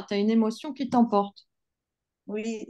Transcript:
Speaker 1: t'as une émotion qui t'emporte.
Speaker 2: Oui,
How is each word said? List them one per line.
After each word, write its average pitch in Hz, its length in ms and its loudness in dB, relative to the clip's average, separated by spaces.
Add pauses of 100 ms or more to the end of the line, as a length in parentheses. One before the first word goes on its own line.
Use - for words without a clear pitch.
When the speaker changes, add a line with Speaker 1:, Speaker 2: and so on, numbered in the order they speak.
Speaker 1:
t'as 202 100 -2
une 208 120 2
émotion 226 420 0
qui 262 160 -6
t'emporte. 220 580 2 (800)
Speaker 2:
Oui, 214 440 -6